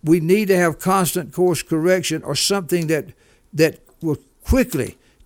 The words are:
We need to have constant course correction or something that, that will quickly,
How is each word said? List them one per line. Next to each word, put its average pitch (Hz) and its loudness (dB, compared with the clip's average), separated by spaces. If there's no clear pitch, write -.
We 165 4
need 190 2
to 190 4
have 175 2
constant 180 -2
course 175 0
correction 165 0
or 139 -6
something 175 -2
that, 156 -2
that 156 0
will 156 -4
quickly, 240 -2